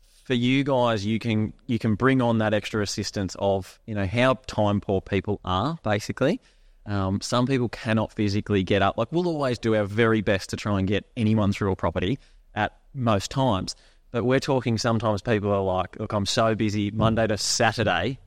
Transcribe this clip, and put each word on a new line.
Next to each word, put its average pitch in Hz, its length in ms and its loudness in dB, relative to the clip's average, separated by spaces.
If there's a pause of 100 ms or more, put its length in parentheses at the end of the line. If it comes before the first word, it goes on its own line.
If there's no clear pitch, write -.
(240)
for 131 100 -2
you 127 280 2
guys, 120 440 0
you 110 120 0
can, 107 340 -2 (140)
you 117 120 0
can 110 160 0
bring 127 280 4
on 117 160 2
that 107 160 0
extra 107 280 -2
assistance 98 560 -6
of, 98 480 -2
you 110 80 -8
know, 101 120 -2
how 120 280 2 (120)
time 104 340 0
poor 95 200 0
people 98 440 -2
are, 104 380 -2
basically. 127 580 -2 (460)
Um, 98 340 -2
some 123 260 0
people 123 220 0
cannot 110 440 -2
physically 104 500 0
get 98 180 2
up. 98 160 2
Like, 113 140 -2
we'll 175 180 0
always 139 300 -2
do 113 160 0
our 107 100 2
very 110 380 2
best 98 280 0
to 104 60 -6
try 104 220 -2
and 95 80 2
get 98 180 0 (120)
anyone 107 360 2
through 98 200 0
a 95 40 -4
property 92 420 -2 (360)
at 107 240 -4 (160)
most 113 360 0
times. 110 440 -2 (360)
But 120 140 -2
we're 127 160 2
talking 123 380 0
sometimes 107 420 0
people 104 320 0
are 98 80 2
like, 92 380 -2
"Look, 107 160 -8
I'm 101 100 0
so 113 300 2
busy 104 360 -2
Monday 110 360 2
to 107 100 -2
Saturday." 104 920 0